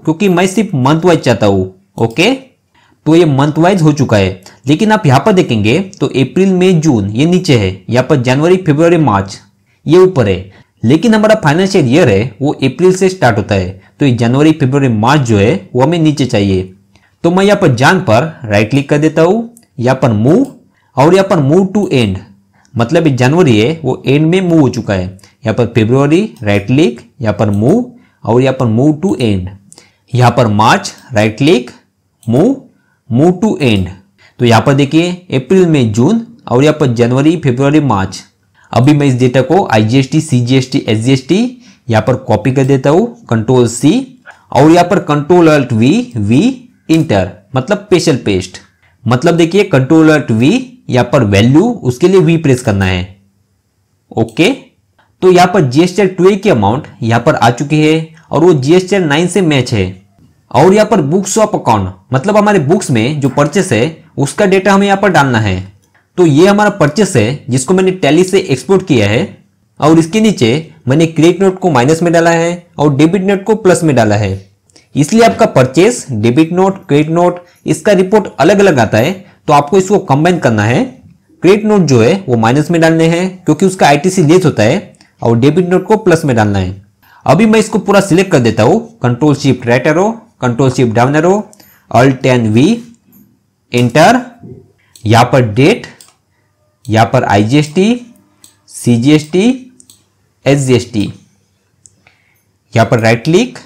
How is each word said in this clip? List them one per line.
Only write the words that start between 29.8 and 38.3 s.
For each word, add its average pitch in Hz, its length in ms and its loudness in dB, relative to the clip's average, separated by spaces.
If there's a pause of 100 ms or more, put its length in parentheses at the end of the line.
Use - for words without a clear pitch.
यहाँ 120 180 2
पर 120 180 0
मार्च 120 440 0 (200)
राइट 107 240 -2
क्लिक, 175 340 0 (540)
मूव, 160 300 0 (540)
move 151 300 2
to 220 100 -2 (140)
end। 104 240 0 (520)
तो 120 60 0
यहाँ 113 160 4
पर 143 140 0
देखिए 156 360 0 (220)
अप्रैल, 175 340 0
मई, 143 180 0
जून 139 400 0 (220)
और 123 160 0
यहाँ 151 160 0
पर 131 140 0
जनवरी, 127 440 0
फरवरी, 139 440 0
मार्च। 98 420 -4 (480)